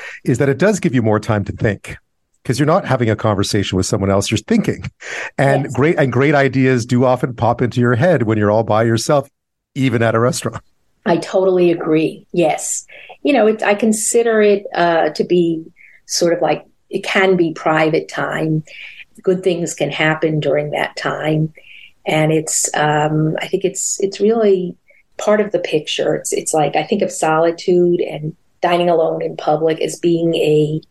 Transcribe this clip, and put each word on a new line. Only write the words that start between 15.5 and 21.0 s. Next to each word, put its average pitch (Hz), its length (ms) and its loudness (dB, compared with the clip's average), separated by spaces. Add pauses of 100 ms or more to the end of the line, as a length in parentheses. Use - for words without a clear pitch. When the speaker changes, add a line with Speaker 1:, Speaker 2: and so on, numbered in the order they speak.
Speaker 2:
sort 170 280 0
of 170 100 -2
like, 151 200 -2 (280)
it 196 120 -6
can 190 320 2
be 165 180 2
private 156 540 0
time. 156 560 -4 (600)
Good 185 180 0
things 170 320 -2
can 143 160 -2
happen 156 500 0
during 147 300 0
that 143 280 -4
time. 156 540 -2 (540)